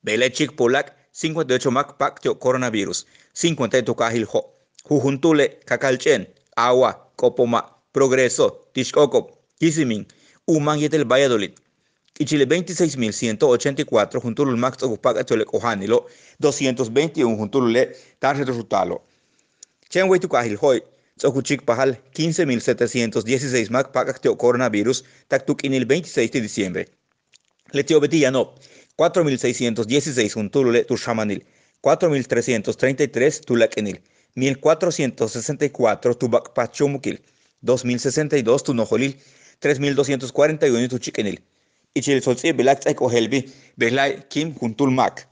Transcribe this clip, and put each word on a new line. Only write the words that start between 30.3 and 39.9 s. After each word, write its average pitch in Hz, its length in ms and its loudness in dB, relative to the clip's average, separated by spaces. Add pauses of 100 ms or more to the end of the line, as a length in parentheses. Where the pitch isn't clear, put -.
junto 110 260 -2
al 117 240 4
Tushamanil, 110 600 -4 (340)
cuatro 160 300 2
mil 135 180 -2
trescientos 117 480 0
treinta 135 280 0
y 131 40 -2
tres 139 320 0
Tulac 113 380 0
Inil, 101 240 -6 (320)
mil 135 260 -2
cuatrocientos 151 720 0
sesenta 131 320 -6
y 139 60 -2
cuatro 117 440 0
Tubac - 380 -2
Pachumuquil, 135 680 -4 (400)
dos 123 240 0
mil 120 120 -2
sesenta 147 380 -2
y 135 60 2
dos 113 200 2
Tunojolil, 123 560 -2 (420)
tres 143 200 0
mil 143 140 0